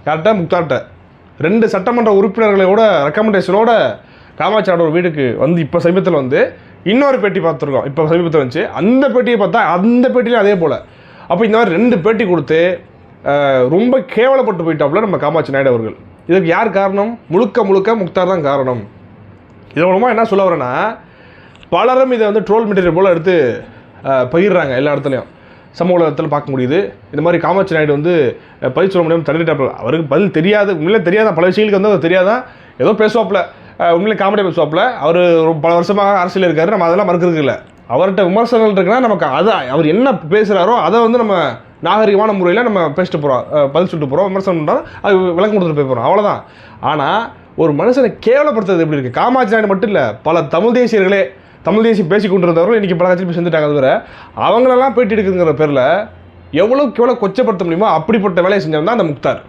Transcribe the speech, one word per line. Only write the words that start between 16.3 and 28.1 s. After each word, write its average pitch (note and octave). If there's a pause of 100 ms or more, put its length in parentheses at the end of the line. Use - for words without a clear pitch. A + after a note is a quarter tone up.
யார் G#3
காரணம்? G3
முழுக்க G#3
முழுக்க G3
முக்தார் F3+
தான் F3+
காரணம். C3 (840)
இதன் E3+
மூலமா G3+
என்ன A3+
சொல்ல G3
வரேன்னா, D#3+ (720)
பலரும் B3+
இதை A3
வந்து G#3+
ட்ரோல் G#3
மெட்டீரியல் F#3
போல F#3+
எடுத்து, D#3+ (400)
அஹ், C3
பகிர்றாங்க E3+
எல்லா C#3+
இடத்துலையும். C#3 (480)
சமூக F3
வலைதளத்துல D#3
பார்க்க C#3+
முடியுது. C3 (260)
இந்த D3
மாதிரி E3+
காமாட்சி F3+
நாயுடு D3+
வந்து, D3 (240)